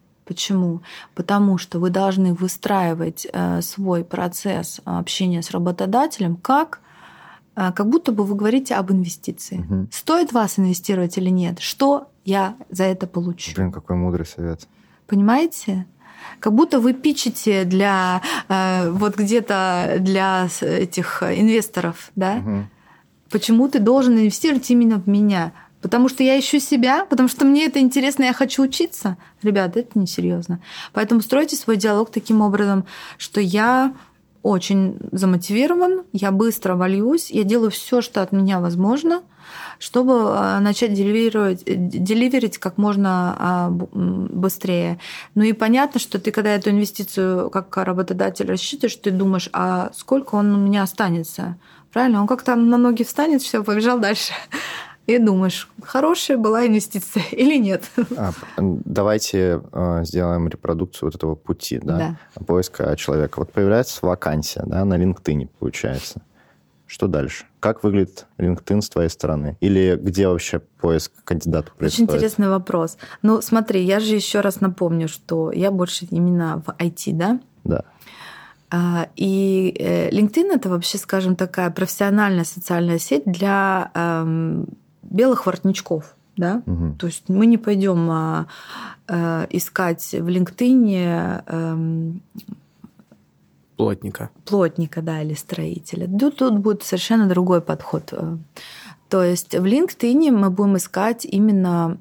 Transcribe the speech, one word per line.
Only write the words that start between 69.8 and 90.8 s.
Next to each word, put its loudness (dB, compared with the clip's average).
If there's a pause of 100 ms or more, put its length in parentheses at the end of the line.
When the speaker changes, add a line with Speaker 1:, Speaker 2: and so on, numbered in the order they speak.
Speaker 2:
где 0
вообще 0 (220)
поиск 0 (120)
кандидата -2
Speaker 1:
Очень -20
Speaker 2:
происходит? 0
Speaker 1:
интересный 0
вопрос. -2 (240)
Ну, 4
смотри, 0
я 2
же 0
ещё 0
раз -2
напомню, 0
что -4
я 0
больше -4
именно 0
в -10
I 0
T, -8
да? 0 (260)
Speaker 2:
Да. -2 (880)
Speaker 1:
А, 0
и, 0
э, 0
LinkedIn — 2
это 0
вообще, -2
скажем, -2
такая -2
профессиональная 0
социальная -2
сеть -2
для, 0
эм, -2 (360)
белых 2
воротничков, -4 (200)
да? -2
Speaker 2:
Мгм. -2
Speaker 1:
То -6
есть -8
мы 4
не 6
пойдём, 0
а, -2 (640)
э, -2
искать -2
в -4
LinkedIn, 2